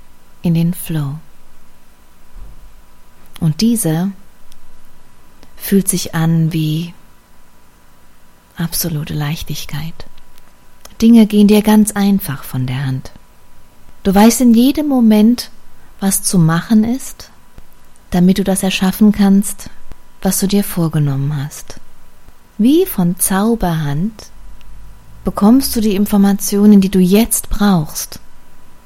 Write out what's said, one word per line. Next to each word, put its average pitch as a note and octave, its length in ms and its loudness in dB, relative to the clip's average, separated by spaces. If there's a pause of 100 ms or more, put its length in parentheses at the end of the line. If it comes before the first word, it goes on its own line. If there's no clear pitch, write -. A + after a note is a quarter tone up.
(420)
in E3+ 120 0
den E3 200 0
Flow. D3+ 420 -6 (2250)
Und D#3 220 -2
dieser G3 500 0 (1400)
fühlt G3 320 0
sich - 280 -6
an D#3+ 360 2
wie D#3+ 420 -4 (1600)
absolute D#3+ 580 -6
Leichtigkeit. D3+ 920 -8 (960)
Dinge A3+ 240 8
gehen G#3 220 4
dir G#3+ 140 6
ganz G#3+ 300 4
einfach G3 520 -2
von C3 220 -6
der C3 200 -4
Hand. C3 260 -6 (920)
Du G3 100 2
weißt G#3+ 280 6
in A#3+ 120 6
jedem C#4+ 340 4
Moment, A#3 600 4 (500)
was G3 240 -2
zu - 140 0
machen E3+ 460 2
ist, - 480 -8 (800)
damit F#3 260 4
du G3+ 60 0
das F#3 200 -2
erschaffen G3 480 2
kannst, G3 580 0 (520)
was F#3+ 180 -2
du G3 80 -2
dir G3+ 160 0
vorgenommen D3+ 720 -2
hast. - 440 -10 (800)
Wie D4 280 4
von F3+ 340 -2
Zauberhand F#3 1120 -2 (920)
bekommst A3+ 520 2
du A#3 60 -2
die G#3 140 0
Informationen, G3+ 840 4
die F#3+ 80 2
du F#3+ 100 2
jetzt G3 500 2
brauchst, - 720 -2 (680)